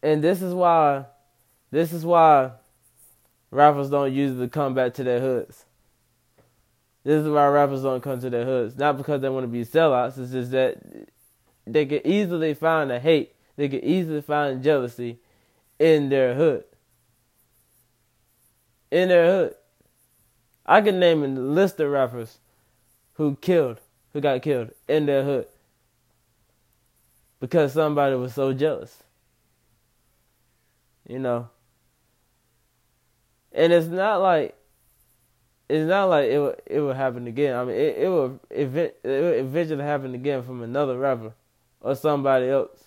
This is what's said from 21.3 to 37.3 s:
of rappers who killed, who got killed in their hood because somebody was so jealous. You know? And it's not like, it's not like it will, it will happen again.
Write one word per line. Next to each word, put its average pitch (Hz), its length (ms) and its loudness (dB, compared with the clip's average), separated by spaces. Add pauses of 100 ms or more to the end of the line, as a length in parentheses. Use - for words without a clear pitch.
of 143 100 0
rappers 123 480 -4 (760)
who 147 220 -2
killed, 147 440 0 (320)
who 147 80 -6
got 135 220 -2
killed 123 280 -4 (180)
in 151 180 0
their 139 180 0
hood 139 220 -4 (1900)
because 139 320 0
somebody 147 420 0
was 123 200 -6
so 135 180 -2
jealous. 139 500 -4 (2000)
You 131 120 -10
know? 120 280 -4 (2000)
And 165 200 4
it's 165 140 4
not 185 340 -2
like, 175 360 0 (1120)
it's 156 180 -2
not 190 200 0
like 143 240 2
it 139 80 2
will, 143 160 -2 (120)
it 143 140 -4
will 139 120 -2
happen 127 340 -4
again. 123 300 -2